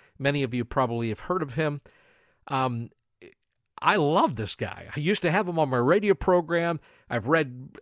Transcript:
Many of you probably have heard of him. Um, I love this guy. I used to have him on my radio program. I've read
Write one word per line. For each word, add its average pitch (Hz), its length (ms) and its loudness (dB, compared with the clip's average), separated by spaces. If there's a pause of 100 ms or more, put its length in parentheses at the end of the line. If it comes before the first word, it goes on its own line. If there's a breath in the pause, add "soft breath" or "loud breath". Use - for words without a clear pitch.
(180 soft breath)
Many 143 240 0
of 120 120 -2
you 120 120 -2
probably 117 440 0
have 104 100 -4
heard 180 240 -2
of 131 100 -6
him. 147 280 -2 (640 soft breath)
Um, 127 420 -2 (920)
I 185 140 4
love 160 400 2
this 107 180 -6
guy. - 400 -10
I - 60 -6
used 185 220 0
to 165 80 2
have 185 160 0
him 170 120 -2
on 147 100 2
my 131 80 0
radio 185 360 4
program. 170 640 2 (300 soft breath)
I've 113 180 -2
read 135 420 0 (120)